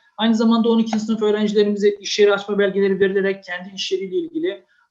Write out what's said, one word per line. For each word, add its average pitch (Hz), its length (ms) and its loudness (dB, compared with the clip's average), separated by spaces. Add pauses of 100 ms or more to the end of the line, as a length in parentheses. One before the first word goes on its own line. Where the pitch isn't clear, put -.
(180)
Aynı 226 160 2
zamanda 226 340 2
on 226 100 4
ikinci 220 260 0
sınıf 220 180 -2
öğrencilerimize 208 680 2
iş - 280 -6
yeri 202 160 6
açma 196 240 -4
belgeleri 196 420 2
verilerek 196 440 0
kendi 185 300 -12
iş 190 180 -6
yeriyle 185 240 -4
ilgili 170 480 -6 (260)